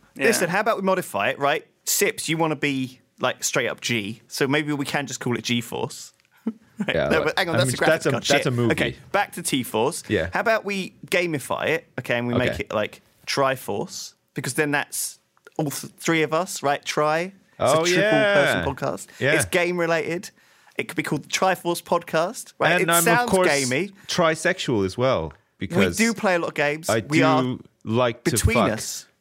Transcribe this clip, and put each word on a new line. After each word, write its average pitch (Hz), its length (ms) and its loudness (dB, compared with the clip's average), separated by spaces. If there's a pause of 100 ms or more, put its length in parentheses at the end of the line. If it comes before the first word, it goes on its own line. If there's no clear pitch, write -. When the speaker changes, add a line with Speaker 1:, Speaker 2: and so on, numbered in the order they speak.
(140)
Speaker 1:
Yeah. - 120 0
Speaker 2:
listen, 196 240 2
how 190 100 2
about 220 160 2
we 202 60 -4
modify 180 480 0
it, 131 80 -4
right? 143 280 0 (180)
Sips, - 440 0
you 160 80 0
wanna 156 200 0
be, 131 440 -4 (200)
like, 123 240 -2
straight 127 240 0
up - 120 -6
G, 110 480 -4
so - 180 -2
maybe 147 280 0
we 139 100 -4
can 143 220 -4
just 131 140 -10
call 120 160 -2
it 113 80 -6
G-Force. - 680 -6 (340)
<laughs> 226 60 -4 (340)
Right. - 100 0
Speaker 3:
Yeah, 67 140 0
Speaker 2:
No, 156 80 2
Speaker 3:
like, 151 80 0
Speaker 2:
but 156 120 -2
hang 185 120 0
on, 165 60 0
Speaker 3:
I - 20 2
Speaker 2:
that's - 100 2
Speaker 3:
mean, 127 60 0
Speaker 2:
a - 20 -6
graphic 160 160 4
Speaker 3:
that's 160 140 0
a, 151 40 2
Speaker 2:
card. 113 120 -2
Speaker 3:
that's - 40 -6 (180)
Speaker 2:
Shit. - 20 0
Speaker 3:
a 143 40 0
movie. 120 220 2
Speaker 2:
Okay, 143 240 -2 (160)
back 196 200 0
to 180 100 -10
T-Force. 127 680 -2
Speaker 3:
Yeah. 90 240 0
Speaker 2:
How 180 80 -2
about 220 240 0
we 196 300 -6 (120)
gamify 165 600 -2
it, 147 200 -2 (120)
okay, - 180 0
and 120 100 0
we 120 60 0
make 123 200 0
Speaker 3:
Okay. - 120 -6
Speaker 2:
it, - 80 -10
like, 104 300 -4 (240)
Triforce, 135 880 -4 (180)
because 135 220 -6
then 151 160 2
that's - 480 -4 (400)
all 151 120 -2
th-, - 280 -10
three 165 240 0
of 151 100 -2
us, 175 300 -2
right? 143 200 0
Tri. 151 420 0
It's 190 100 -10 (240)
Speaker 3:
Oh, 147 240 4
Speaker 2:
a 170 40 0
triple 180 160 4
Speaker 3:
yeah. 214 320 4
Speaker 2:
person 139 400 2
podcast. - 320 -6 (120)
Speaker 3:
Yeah. 135 160 2
Speaker 2:
It's 147 100 4
game 175 340 0
related. 165 520 -2 (480)
It - 100 -2
could - 80 -12
be 156 60 -2
called 147 220 -4
the - 40 -20
Triforce 175 540 -2
Podcast, 175 760 -2
right? 156 140 2
Speaker 3:
And 175 120 4
Speaker 2:
It 165 60 0
Speaker 3:
I'm, 170 120 4
Speaker 2:
sounds 240 220 4
Speaker 3:
of 233 40 -4
course, 185 200 4
Speaker 2:
gamey. 139 420 0 (160)
Speaker 3:
trisexual 160 800 2
as 90 100 -4
well, 110 380 0 (260)
Speaker 2:
We 98 60 -6
Speaker 3:
because 180 320 2
Speaker 2:
do 226 160 4
play 190 220 0
a - 20 2
lot 165 100 -2
of - 60 -10
games. 151 340 -2
Speaker 3:
I 113 180 2
Speaker 2:
We 151 120 2
Speaker 3:
do 165 80 4
Speaker 2:
are 131 300 2 (280)
Speaker 3:
like 117 400 0
to 170 60 0
Speaker 2:
between 123 260 2
Speaker 3:
fuck 104 160 4
Speaker 2:
us - 320 -8 (160)